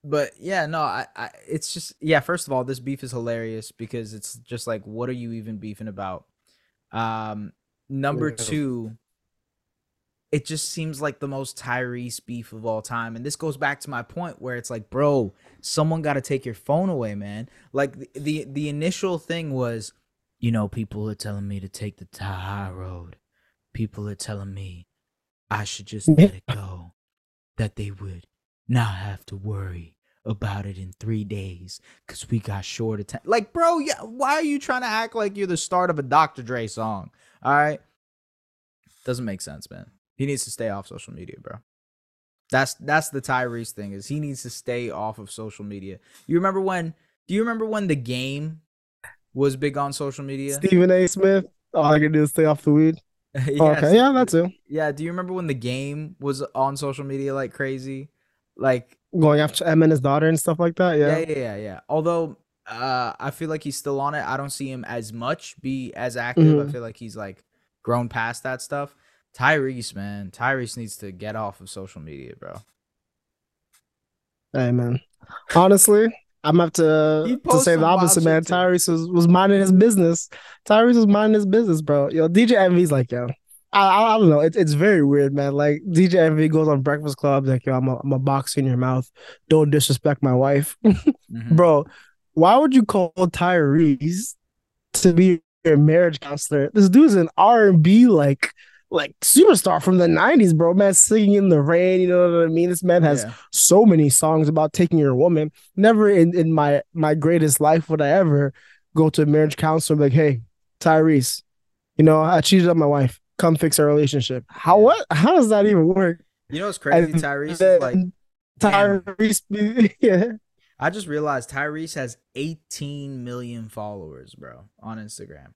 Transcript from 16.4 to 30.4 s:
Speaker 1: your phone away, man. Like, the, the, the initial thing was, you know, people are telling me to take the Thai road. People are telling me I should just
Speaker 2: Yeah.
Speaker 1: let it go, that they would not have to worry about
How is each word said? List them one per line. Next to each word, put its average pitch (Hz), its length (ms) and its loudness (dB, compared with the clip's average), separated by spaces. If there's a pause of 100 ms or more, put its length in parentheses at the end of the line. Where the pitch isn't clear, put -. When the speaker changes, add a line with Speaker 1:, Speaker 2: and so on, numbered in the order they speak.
Speaker 1:
your 117 100 -10
phone 175 340 -4
away, 117 260 -6
man. 101 340 -12 (240)
Like, 139 240 -4
the, 131 160 -18
the, 147 340 -8
the 143 220 -8
initial 170 480 -4
thing 165 360 -8
was, 120 380 -6 (480)
you 117 120 -2
know, 107 160 -2
people 107 420 -10
are 107 60 -10
telling 101 320 -10
me 101 120 -10
to 92 100 -14
take - 280 -14
the 90 80 -20
Thai 98 640 -12
road. 90 480 -16 (560)
People 104 340 -10
are 101 80 -12
telling 98 380 -14
me 92 340 -18 (640)
I 104 140 -6
should - 240 -14
just 107 220 -4
Speaker 2:
Yeah. 101 80 6
Speaker 1:
let 196 180 4
it - 160 -20
go, 92 420 -14 (640)
that 110 180 -8
they 101 140 -12
would 95 380 -18 (400)
not 113 280 -2
have 95 320 -12
to 101 80 -16
worry 95 600 -12 (300)
about 101 400 -8